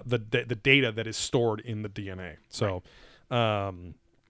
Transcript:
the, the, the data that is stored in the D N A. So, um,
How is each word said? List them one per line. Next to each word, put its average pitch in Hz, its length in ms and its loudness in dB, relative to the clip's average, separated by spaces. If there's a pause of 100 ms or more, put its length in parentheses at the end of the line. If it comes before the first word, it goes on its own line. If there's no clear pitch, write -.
the, 123 140 0
the, 120 260 0
the 117 100 -2
data 131 360 6
that 110 160 -6
is - 100 -6
stored 117 440 2
in 110 200 -6
the 107 80 -6
D 98 200 -8
N 92 100 -8
A. 87 160 -10 (140)
So, 95 340 -2 (460)
um, 98 680 0 (340)